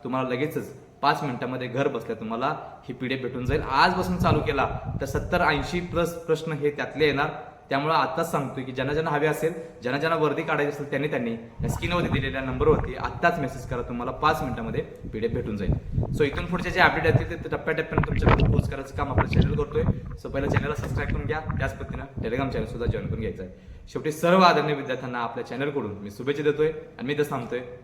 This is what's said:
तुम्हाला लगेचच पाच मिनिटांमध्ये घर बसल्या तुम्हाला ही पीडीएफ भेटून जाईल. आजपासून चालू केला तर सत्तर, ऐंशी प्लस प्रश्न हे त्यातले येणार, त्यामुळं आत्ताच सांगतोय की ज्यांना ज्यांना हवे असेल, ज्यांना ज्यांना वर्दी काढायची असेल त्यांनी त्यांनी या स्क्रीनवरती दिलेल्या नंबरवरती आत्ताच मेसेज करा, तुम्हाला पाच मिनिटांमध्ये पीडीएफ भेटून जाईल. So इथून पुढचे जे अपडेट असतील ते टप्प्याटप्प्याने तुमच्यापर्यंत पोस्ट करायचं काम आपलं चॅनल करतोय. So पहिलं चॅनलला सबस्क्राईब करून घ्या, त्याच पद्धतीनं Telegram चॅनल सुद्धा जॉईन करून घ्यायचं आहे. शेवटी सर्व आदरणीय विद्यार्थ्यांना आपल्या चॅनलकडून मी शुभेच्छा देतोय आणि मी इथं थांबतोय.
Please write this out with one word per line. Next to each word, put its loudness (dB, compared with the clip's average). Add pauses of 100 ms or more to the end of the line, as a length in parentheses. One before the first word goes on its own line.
तुम्हाला -2
लगेचच -4 (320)
पाच 2
मिनिटांमध्ये -4
घर 0
बसल्या -4
तुम्हाला -2 (340)
ही -10
पीडीएफ -4
भेटून -6
जाईल. 0
आजपासून 4
चालू 4
केला 0 (220)
तर -4
सत्तर, 0
ऐंशी 2
प्लस 0
प्रश्न -2
हे 0
त्यातले 0
येणार, 2 (400)
त्यामुळं 2
आत्ताच 0
सांगतोय -2
की -8
ज्यांना -2
ज्यांना 0
हवे 2
असेल, 0 (300)
ज्यांना -2
ज्यांना 2
वर्दी 2
काढायची 0
असेल -8
त्यांनी 0
त्यांनी -2
या -6
स्क्रीनवरती 0
दिलेल्या 0
नंबरवरती 2
आत्ताच 0
मेसेज -6
करा, -4
तुम्हाला -4
पाच 2
मिनिटांमध्ये -2 (320)
पीडीएफ 0
भेटून -2
जाईल. 0 (460)
So 6
इथून 2
पुढचे -2
जे 2
अपडेट 6
असतील 2
ते -6
टप्प्याटप्प्याने 0
तुमच्यापर्यंत 6
पोस्ट 2
करायचं -6
काम 0
आपलं 4
चॅनल 4
करतोय. 0 (420)
So -8
पहिलं 0
चॅनलला 0
सबस्क्राईब -2
करून -2
घ्या, -2 (180)
त्याच -2
पद्धतीनं -8 (160)
Telegram -2
चॅनल -4
सुद्धा -6
जॉईन -4
करून -4
घ्यायचं -6
आहे. -12 (360)
शेवटी -4
सर्व 6
आदरणीय 6
विद्यार्थ्यांना -4
आपल्या -4
चॅनलकडून -4
मी -10
शुभेच्छा -4
देतोय 2
आणि -8
मी -4
इथं 0
थांबतोय. -4 (240)